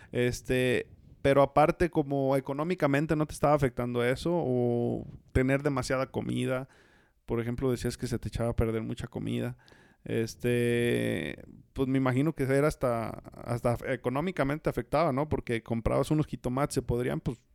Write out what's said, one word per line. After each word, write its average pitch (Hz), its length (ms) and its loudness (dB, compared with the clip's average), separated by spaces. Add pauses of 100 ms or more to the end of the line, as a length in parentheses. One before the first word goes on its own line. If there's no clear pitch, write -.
(100)
este, 123 760 0 (340)
pero 139 200 6
aparte, 156 480 4
como 139 460 2
económicamente, 151 800 0
¿no 151 120 2
te - 80 -14
estaba 147 200 4
afectando 123 500 0
eso? 131 300 0
¿O 120 720 0 (260)
tener 135 300 2
demasiada 131 440 0
comida? 123 640 -4 (580)
Por 117 140 -2
ejemplo, 120 300 -2
decías 120 260 -2
que 123 120 -6
se 113 100 -2
te - 100 -8
echaba 117 220 -2
a 117 60 -6
perder 113 260 0
mucha 117 240 -8
comida. 120 500 -6 (480)
Este, 120 1300 -2 (360)
pues 131 160 -2
me 131 100 0
imagino 135 340 2
que 143 120 -4
era 139 240 2
hasta, 117 420 -2 (340)
hasta 120 320 0 (160)
económicamente 143 760 -2
afectaba, 143 420 0
¿no? 139 160 -2
Porque 127 360 -4
comprabas 123 480 0
unos 151 140 4
jitomates, 131 480 -2
se 131 80 0
podrían, 123 380 -2
pues, 123 180 -6 (160)